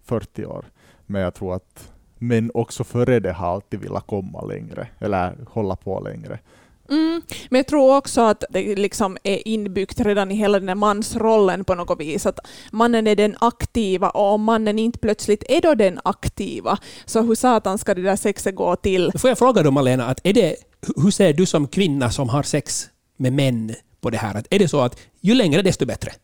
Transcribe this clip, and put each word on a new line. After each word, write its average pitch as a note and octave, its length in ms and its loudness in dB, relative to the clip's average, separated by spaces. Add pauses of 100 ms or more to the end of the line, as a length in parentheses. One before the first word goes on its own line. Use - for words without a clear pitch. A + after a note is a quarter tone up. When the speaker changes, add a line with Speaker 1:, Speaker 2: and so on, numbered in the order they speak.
Speaker 1:
fyrtio - 420 -6
år. - 180 -12 (420)
Men G2+ 160 -4
jag F2+ 120 -4
tror F#2 200 -8
att - 380 -14 (260)
män A#2 360 0
också A#2 300 -4
före A#2+ 360 2
det F2+ 120 -4
har F2 220 -4
alltid G2+ 260 -10
velat G2 260 -8
komma G2 380 -8
längre, G2+ 440 -12 (100)
eller F#2 380 -4 (120)
hålla G2 280 -4
på G2 240 -8
längre. - 380 -12 (520)
Speaker 2:
Mm, D#4+ 320 0 (260)
men B3+ 100 2
jag C4 80 0
tror C#4 300 6
också C4+ 240 0
att A3 300 2
det G3 260 -2
liksom G3 460 -2
är G3+ 260 -2
inbyggt G3+ 520 -4
redan G3+ 300 2
i G3 40 -4
hela G#3 240 2
den F#3+ 100 -4
här F#3 60 -2
mansrollen G#3 920 2
på F#3 100 0
något F3 260 -4
vis, D#3 260 -4
att - 120 -2 (320)
mannen A3+ 360 2
är G#3+ 100 4
den G#3 240 2
aktiva, G3 720 0
och G3+ 220 2
om G#3+ 120 0
mannen A3 340 2
inte A3+ 200 -2
plötsligt G#3 500 0
är D#4+ 120 4
då D#4+ 140 4
den F#3+ 300 2
aktiva, D3 760 -4 (260)
så A3+ 180 0
hur A#3 120 4
satan A3 440 2
ska G3 160 0
det F3+ 80 -6
där F#3+ 140 2
sexet G3 380 -2
gå F3+ 220 0
till? F#3 420 0
Speaker 3:
Får B3+ 120 2
jag A#3 80 0
fråga A#3+ 240 4
då, D3 80 4
Malena, B2+ 360 2
att C3 180 -4
är F3+ 80 2
det, G3 240 4 (300)
hu-, - 160 -2
hur G3 80 4
ser F#3 220 4
du E3+ 140 4
som D3+ 220 0
kvinna C#3 420 0
som C3 180 -2
har C#3 140 0
sex - 460 -4 (280)
med B2+ 160 0
män A#2+ 420 0 (260)
på A#2+ 100 -2
det A2 80 -4
här? G#2 160 -4
Att G#2+ 160 -6
är F#3+ 80 2
det F#3+ 100 4
så C#3+ 120 0
att B2 180 0 (220)
ju G#3 140 2
längre F#3+ 280 2
desto - 240 0
bättre? - 260 -8 (120)